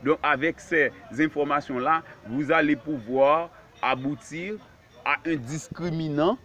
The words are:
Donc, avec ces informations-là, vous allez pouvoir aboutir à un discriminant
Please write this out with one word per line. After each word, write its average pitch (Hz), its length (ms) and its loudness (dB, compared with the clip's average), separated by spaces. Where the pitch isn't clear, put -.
Donc, 151 180 2
avec 147 380 2
ces 151 280 2
informations-là, 147 800 0
vous 131 260 -4
allez 151 260 4
pouvoir 139 720 2
aboutir 147 760 -4
à - 220 0
un 165 100 0
discriminant 160 1080 -2